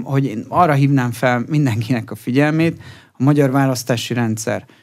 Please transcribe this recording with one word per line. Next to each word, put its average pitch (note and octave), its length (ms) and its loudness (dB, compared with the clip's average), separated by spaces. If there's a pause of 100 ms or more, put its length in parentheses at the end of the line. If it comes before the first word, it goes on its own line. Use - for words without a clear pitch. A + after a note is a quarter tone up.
hogy C#3 220 0
én A2 240 -6
arra D#3+ 240 4
hívnám C#3 380 2
fel A#2+ 380 -2
mindenkinek A#2+ 640 -2
a A#2 40 -8
figyelmét, D#3 680 0 (300)
a - 100 -6
magyar C#3 280 4
választási C3 640 0
rendszer A2 520 -4 (160)